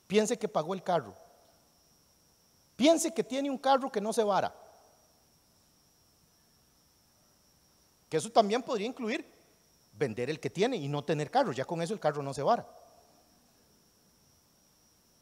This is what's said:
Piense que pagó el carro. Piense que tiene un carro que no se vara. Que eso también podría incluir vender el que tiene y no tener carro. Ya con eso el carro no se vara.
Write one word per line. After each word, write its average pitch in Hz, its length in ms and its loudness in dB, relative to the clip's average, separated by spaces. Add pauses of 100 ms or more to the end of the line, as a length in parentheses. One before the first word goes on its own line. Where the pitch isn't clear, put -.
Piense 214 300 2
que 214 120 -6
pagó 170 260 -2
el 185 80 -10
carro. 143 320 -2 (1600)
Piense 320 400 4
que 214 80 -2
tiene 277 260 -4
un 277 100 -4
carro 269 340 2
que 208 80 -2
no 214 120 -4
se 220 120 2
vara. 180 280 0 (3500)
Que 160 80 -2
eso 160 160 -2
también 226 280 4
podría 220 280 -4
incluir 262 360 -6 (680)
vender 120 360 -4
el 156 120 -6
que 139 100 -6
tiene 233 280 0
y 139 100 -6
no 143 160 -4
tener 151 260 -2
carro. 240 220 2
Ya 127 120 -4
con 165 160 -4
eso 170 140 -4
el 196 60 -10
carro 147 240 0
no 139 100 -6
se 139 80 -6
vara. 214 240 2 (2500)